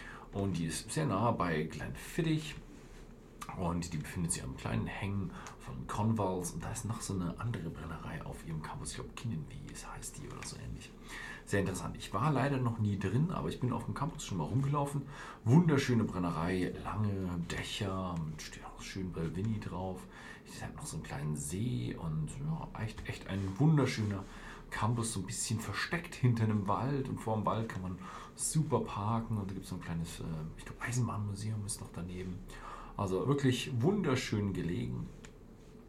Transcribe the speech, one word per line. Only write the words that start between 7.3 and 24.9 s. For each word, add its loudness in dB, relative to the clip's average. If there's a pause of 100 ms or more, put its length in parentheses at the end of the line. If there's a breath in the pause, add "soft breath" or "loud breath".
andere -2
Brennerei -6
auf -8
ihrem -4
Campus, -6
ich -6
glaub, -8
Kinnenwies -6
heißt -10
die -8
oder -8
so -8
ähnlich. -8 (540 loud breath)
Sehr 2
interessant. 0
Ich -8
war 4
leider 4
noch 2
nie 4
drin, 4
aber 0
ich -4
bin 2
auf -2
dem -2
Campus -2
schon -2
mal 2
rumgelaufen. 2 (400 loud breath)
Wunderschöne 10
Brennerei, 2 (100)
lange 2 (120)
Dächer -2 (100)
mit, -6
steht -10
auch -12
schön -4
Balvenie 0
drauf. -4 (420 loud breath)
Hier -8
hat -10
noch -8
so -6
einen -4
kleinen -2
See 0
und, -2 (100)
ja, -4
echt, -4
echt -6
ein 0 (200)
wunderschöner 6 (480 loud breath)
Campus, 2